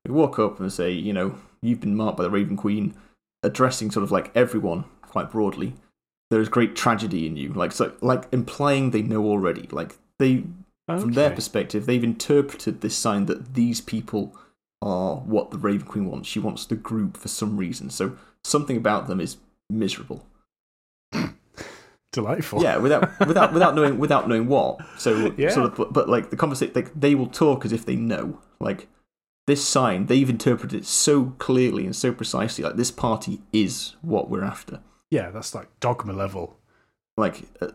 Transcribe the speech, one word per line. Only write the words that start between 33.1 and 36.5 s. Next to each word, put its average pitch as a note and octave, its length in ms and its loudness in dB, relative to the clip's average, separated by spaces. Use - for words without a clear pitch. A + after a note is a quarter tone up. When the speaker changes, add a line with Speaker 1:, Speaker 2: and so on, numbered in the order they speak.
Speaker 1:
is - 480 0
what C#3 280 -2
we're - 140 -4
after. - 380 -8
Speaker 2:
Yeah, G2 220 0
that's, G#2+ 240 -10
like, - 140 -12
dogma A#2+ 320 -2
level. F#2+ 480 -6